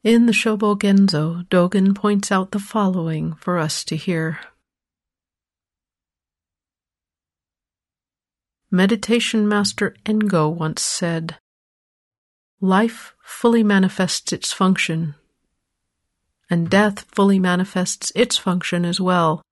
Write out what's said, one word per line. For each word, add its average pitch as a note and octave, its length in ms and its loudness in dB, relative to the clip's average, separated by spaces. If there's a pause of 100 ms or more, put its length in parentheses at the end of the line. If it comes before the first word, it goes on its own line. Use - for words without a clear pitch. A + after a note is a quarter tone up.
In A#3 240 4
the A#3 60 4
Shobo G#3 480 0
Genzo, F3 680 2
Dogen F#3+ 440 4
points G3+ 380 0
out F#3+ 200 -2
the G#3 80 -6
following E3 760 -2
for F3+ 240 -4
us D#3+ 240 -4
to - 120 -6
hear. D#3+ 440 -4 (4000)
Meditation G#3 760 0
Master G#3 460 -2 (120)
Engo G3+ 440 0
once D#3+ 320 -4
said, E3 560 -4 (1200)
"Life F#3+ 640 0
fully A#3 420 0
manifests F#3+ 680 0
its - 180 -6
function, E3 640 -2 (1400)
and E3+ 180 0
death G3+ 340 2
fully G3 360 2
manifests F3+ 760 -2
its A#3+ 240 0
function F3 460 -2
as F3 140 -4
well F3 520 0